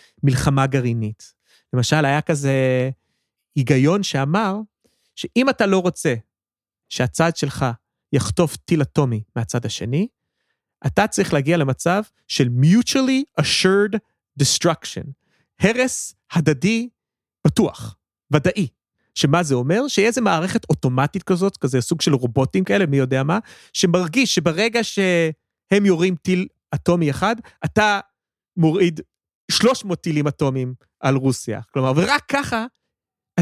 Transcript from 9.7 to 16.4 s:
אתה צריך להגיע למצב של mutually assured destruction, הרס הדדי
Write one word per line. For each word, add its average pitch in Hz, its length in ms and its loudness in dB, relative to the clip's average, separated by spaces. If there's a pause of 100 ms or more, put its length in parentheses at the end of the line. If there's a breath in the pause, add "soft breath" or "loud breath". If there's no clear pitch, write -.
אתה 208 200 2
צריך - 260 -2
להגיע 151 240 2
למצב 170 460 0 (260)
של 127 200 0 (140)
mutually 254 800 2
assured 202 560 2 (440)
destruction, - 640 -2 (540)
הרס 247 540 0 (180)
הדדי 175 560 0 (580)